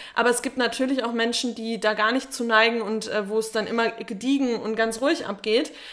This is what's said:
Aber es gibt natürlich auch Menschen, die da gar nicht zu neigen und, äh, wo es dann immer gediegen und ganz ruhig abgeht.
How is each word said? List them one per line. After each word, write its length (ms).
Aber 140
es 120
gibt 160
natürlich 460
auch 80
Menschen, 440
die 240
da 140
gar 200
nicht 200
zu 120
neigen 360
und, 280
äh, 180
wo 120
es 120
dann 160
immer 220
gediegen 720
und 160
ganz 240
ruhig 240
abgeht. 480